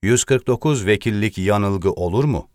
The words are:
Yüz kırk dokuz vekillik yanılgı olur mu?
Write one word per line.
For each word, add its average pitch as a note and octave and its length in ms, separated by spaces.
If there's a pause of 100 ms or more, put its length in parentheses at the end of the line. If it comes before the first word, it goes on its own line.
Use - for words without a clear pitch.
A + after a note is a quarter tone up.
Yüz A2+ 220
kırk C3 220
dokuz B2+ 400
vekillik G#2 520
yanılgı G2 540
olur F2+ 320
mu? B2+ 300